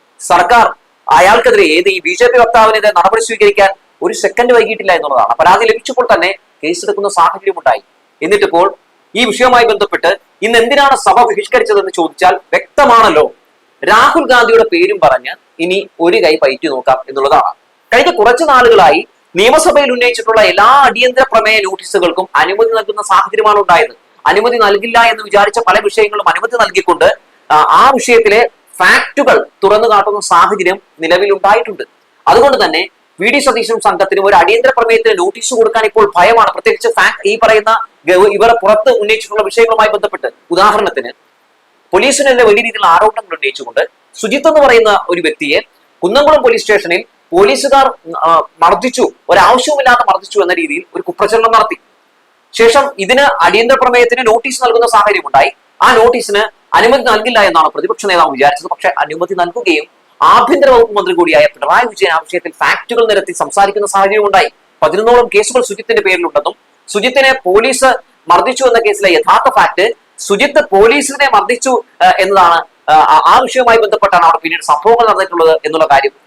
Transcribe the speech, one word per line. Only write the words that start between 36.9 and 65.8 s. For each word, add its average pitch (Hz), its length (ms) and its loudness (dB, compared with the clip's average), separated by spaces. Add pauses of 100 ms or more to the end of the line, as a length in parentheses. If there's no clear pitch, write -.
ഈ 214 140 -2
പറയുന്ന 220 440 0 (220)
ഗവ-, 185 240 4
ഇവർ 226 300 2
പുറത്ത് 214 280 2
ഉന്നയിച്ചിട്ടുള്ള 214 520 -2
വിഷയങ്ങളുമായി 220 460 -2
ബന്ധപ്പെട്ട്, 202 440 -6 (180)
ഉദാഹരണത്തിന് 180 600 -2 (800)
പോലീസിനെതിരെ 262 520 0
വലിയ 208 120 4
രീതിയിലുള്ള 214 300 -4
ആരോപണങ്ങൾ 202 480 0
ഉന്നയിച്ചുകൊണ്ട് 135 540 -6 (260)
സുജിത്ത് 254 340 -2
എന്ന് 311 120 2
പറയുന്ന 226 480 2
ഒരു 175 120 -4
വ്യക്തിയെ 156 400 -4 (420)
കുന്നംകുളം 277 400 2
പോലീസ് 233 180 2
സ്റ്റേഷനിൽ 202 440 -2 (260)
പോലീസുകാർ, 254 880 0
ആ, 160 240 0 (180)
മർദ്ദിച്ചു, 202 500 0 (180)
ഒരാവശ്യവുമില്ലാതെ 247 840 2
മർദ്ദിച്ചു 190 280 -4
എന്ന 180 160 0
രീതിയിൽ 170 280 -8 (120)
ഒരു 185 80 -8
കുപ്രചരണം 220 500 -2
നടത്തി. 214 240 0 (760)
ശേഷം 277 460 2
ഇതിന് 247 460 0
അടിയന്തര 220 380 2
പ്രമേയത്തിന് 240 440 0
നോട്ടീസ് 240 380 -2
നൽകുന്ന 233 220 2
സാഹചര്യം 208 400 0
ഉണ്ടായി. 139 260 0 (300)
ആ 247 120 2
നോട്ടീസിന് 220 540 0 (260)
അനുമതി 240 280 2
നൽകില്ല 220 380 0
എന്നാണ് 165 280 2
പ്രതിപക്ഷ 196 380 -6
നേതാവ് 170 240 2
വിചാരിച്ചത്. 143 380 -2
പക്ഷേ - 200 -4
അനുമതി 165 460 -6
നൽകുകയും 175 520 -4 (360)
ആഭ്യന്തര 254 480 2
വകുപ്പ് 233 240 2
മന്ത്രി 185 200 -4
കൂടിയായ 160 320 2
പിണറായി 185 400 -2
വിജയൻ 190 260 -4
ആ 160 40 0
വിഷയത്തിൽ 170 340 -8
ഫാക്ടുകൾ 226 560 -4
നിരത്തി 196 260 -2
സംസാരിക്കുന്ന 196 540 -2
സാഹചര്യം 202 400 0
ഉണ്ടായി. 190 240 0 (320)
പതിനൊന്നോളം 226 520 2
കേസുകൾ 214 280 0
സുജിത്തിന്റെ 208 400 -4